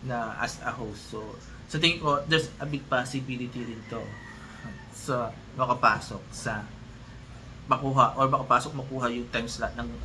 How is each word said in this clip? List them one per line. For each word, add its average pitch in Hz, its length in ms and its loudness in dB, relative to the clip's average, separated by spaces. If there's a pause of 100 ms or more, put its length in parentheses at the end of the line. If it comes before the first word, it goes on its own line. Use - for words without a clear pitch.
Na 117 360 -2
as 117 240 -2
a 120 80 -2
host. 110 400 -8
So, 110 120 -6 (460)
sa 156 80 0
tingin 165 240 4
ko, 143 240 4
there's 156 320 4
a 143 80 -4
big 147 240 -2
possibility 127 720 0
rin 113 160 -6 (160)
to - 80 -4 (880)
sa 120 400 -2 (240)
makapasok 120 640 4 (160)
sa 107 320 -2 (1040)
makuha 131 480 6
or 135 80 8
makapasok 131 480 4
makuha 131 400 -2
yung 120 160 -4
time 117 160 0
slot 117 320 -2
ng 120 80 -4 (180)